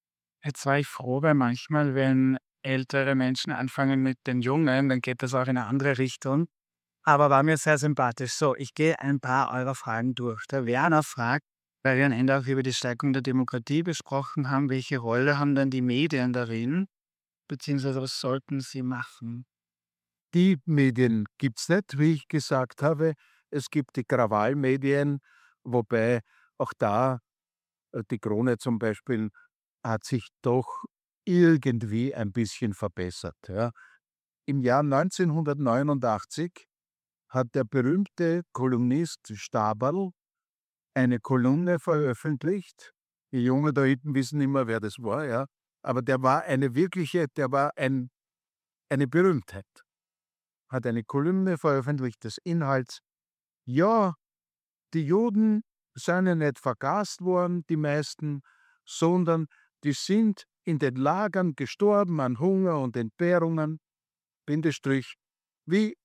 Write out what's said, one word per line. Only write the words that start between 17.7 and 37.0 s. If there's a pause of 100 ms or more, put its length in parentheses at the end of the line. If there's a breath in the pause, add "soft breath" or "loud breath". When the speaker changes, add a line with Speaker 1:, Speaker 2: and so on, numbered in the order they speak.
Speaker 1:
was
sollten
sie
machen? (880)
Speaker 2:
Die
Medien (120)
gibt's
nicht,
wie
ich
gesagt
habe. (380 soft breath)
Es
gibt
die
Krawallmedien, (440 soft breath)
wobei (360 soft breath)
auch
da, (720)
äh,
die
Krone
zum
Beispiel (540 soft breath)
hat
sich (120)
doch (380)
irgendwie
ein
bisschen
verbessert, (100)
ja. (760 loud breath)
Im
Jahr
neunzehnhundertneunundachtzig (640)